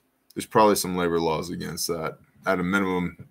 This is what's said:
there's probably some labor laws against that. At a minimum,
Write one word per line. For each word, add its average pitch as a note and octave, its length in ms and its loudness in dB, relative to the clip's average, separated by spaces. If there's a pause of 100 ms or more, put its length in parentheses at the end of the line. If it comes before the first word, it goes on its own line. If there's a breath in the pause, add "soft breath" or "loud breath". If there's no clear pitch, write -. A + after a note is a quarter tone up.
(340)
there's - 120 -6
probably G#2+ 280 6
some F#2 220 -2
labor E2+ 240 0
laws E2 300 -2
against E2+ 360 -8
that. E2 320 -6 (280)
At F#2+ 120 2
a F2 60 -2
minimum, F#2 680 -2